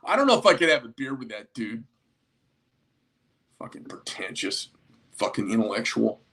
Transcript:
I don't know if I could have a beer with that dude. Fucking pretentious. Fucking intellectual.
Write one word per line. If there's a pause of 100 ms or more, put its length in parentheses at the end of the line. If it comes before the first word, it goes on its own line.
I
don't
know
if
I
could
have
a
beer
with
that
dude. (1800)
Fucking
pretentious. (420)
Fucking
intellectual. (120)